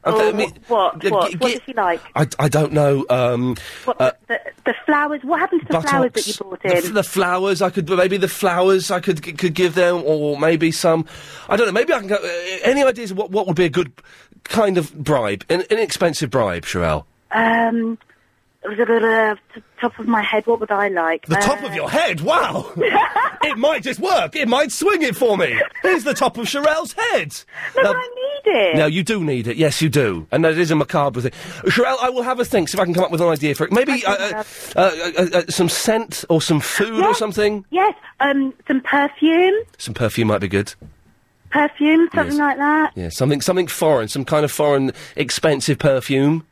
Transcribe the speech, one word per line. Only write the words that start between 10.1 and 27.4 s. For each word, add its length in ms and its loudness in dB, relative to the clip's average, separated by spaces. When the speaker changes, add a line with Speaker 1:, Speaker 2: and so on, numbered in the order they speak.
Speaker 1:
maybe 320 2
some, 340 2
I 60 2
don't 120 2
know, 40 -2
maybe 220 2
I 60 0
can 80 -10
go, 80 0
uh, 120 -4
any 200 2
ideas 280 0
of 60 -6
what, 120 -4
what 160 -2
would 100 0
be 100 4
a 40 0
good 220 -2
kind 360 0
of 120 -6
bribe? 460 0
An 200 2
inexpensive 640 0
bribe, 340 0
Sherelle? 400 -2
Speaker 2:
Um, 680 0
the 720 2
top 180 -4
of 100 -6
my 140 2
head, 240 -2
what 140 0
would 120 -8
I 180 0
like? 360 -2
Speaker 1:
The 100 -2
top 280 0
Speaker 2:
Uh, 40 -8
Speaker 1:
of 80 -8
your 160 -4
head? 300 0
Wow! 540 -2
Speaker 2:
<laughs> 60 -4
Speaker 1:
It 140 -2
might 240 2
just 180 -6
work. 360 0
It 120 -2
might 240 2
swing 300 0
it 140 0
for 200 2
me. 240 0
Here's 220 0
the 100 -2
top 240 -2
of 80 -6
Sherelle's 480 -2
head. 400 -2